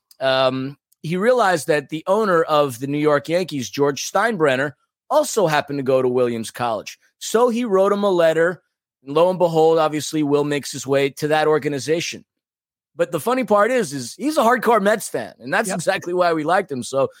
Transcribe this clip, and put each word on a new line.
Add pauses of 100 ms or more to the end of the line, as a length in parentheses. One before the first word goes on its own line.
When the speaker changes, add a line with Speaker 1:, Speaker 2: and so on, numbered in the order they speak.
(200)
Speaker 1:
Um, (260)
he
realized
that
the
owner
of
the
New
York
Yankees,
George
Steinbrenner, (400)
also
happened
to
go
to
Williams
College. (220)
So
he
wrote
him
a
letter. (420)
And
lo
and
behold,
obviously,
Will
makes
his
way
to
that
organization. (720)
But
the
funny
part
is,
is
he's
a
hardcore
Mets
fan,
and
that's
Speaker 2:
Yep.
Speaker 1:
exactly
why
we
liked
him.
So (120)